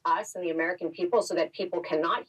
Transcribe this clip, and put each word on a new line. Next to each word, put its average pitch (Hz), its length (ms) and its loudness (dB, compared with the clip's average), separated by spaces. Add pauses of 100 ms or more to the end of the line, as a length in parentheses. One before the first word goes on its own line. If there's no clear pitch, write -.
us 160 320 0
and 180 80 -4
the 170 60 0
American 165 400 -2
people 185 320 2
so - 120 -4
that 165 180 0
people 180 280 -4
cannot 165 480 0